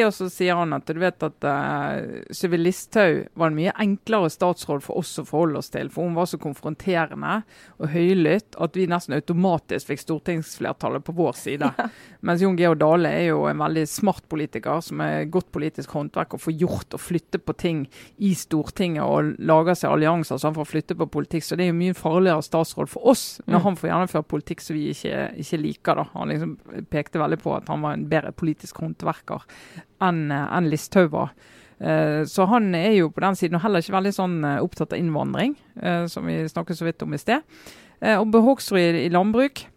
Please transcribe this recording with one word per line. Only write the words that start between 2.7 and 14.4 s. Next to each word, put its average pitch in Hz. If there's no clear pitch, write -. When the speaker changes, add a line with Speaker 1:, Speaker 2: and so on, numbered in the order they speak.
Speaker 1:
var 160
en 151
mye 170
enklere 202
statsråd 160
for -
oss -
å 143
forholde 151
oss -
til, 135
for 165
hun 175
var 175
så 160
konfronterende 156
og 156
høylytt 175
at 170
vi 185
nesten 170
automatisk 170
fikk 143
stortingsflertallet 151
på 170
vår 156
side. 143
Speaker 2:
<laughs> -
Ja. 226
Speaker 1:
Mens 175
Jon 190
Georg 165
Dale 160
er 160
jo 151
en 151
veldig 160
smart -
politiker, 151